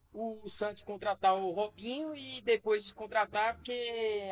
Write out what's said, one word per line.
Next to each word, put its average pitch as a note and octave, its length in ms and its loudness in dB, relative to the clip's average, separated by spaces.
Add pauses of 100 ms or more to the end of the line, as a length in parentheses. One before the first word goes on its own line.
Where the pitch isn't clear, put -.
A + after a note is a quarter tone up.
(140)
o G#3+ 360 -8
Santos G#3 340 -2
contratar G3 520 2
o F#3+ 160 0
Robinho A#3+ 640 -4
e C4 260 -10
depois G#3+ 500 2
contratar G#3+ 640 0
porque A3+ 760 -2